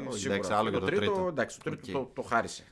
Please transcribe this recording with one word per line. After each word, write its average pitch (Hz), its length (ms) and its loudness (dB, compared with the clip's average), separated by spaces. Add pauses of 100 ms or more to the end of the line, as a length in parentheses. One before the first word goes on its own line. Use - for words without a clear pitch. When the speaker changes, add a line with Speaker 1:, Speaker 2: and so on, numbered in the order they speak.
Speaker 1:
όχι, 120 100 -4
Speaker 2:
σίγουρα. 98 160 0
Speaker 1:
εντάξει, 95 180 0
άλλο 107 120 6
Speaker 2:
Το 107 60 0
Speaker 1:
για 98 100 2
το 92 60 0
Speaker 2:
τρίτο, 104 260 2
Speaker 1:
τρίτο. 180 160 0
Speaker 2:
εντάξει, 135 320 -2
το 156 100 -6
τρίτο 151 280 -4
Speaker 1:
Οκ. 127 80 0
Speaker 2:
το, - 80 -12
το 123 80 -4
χάρισε. 113 500 0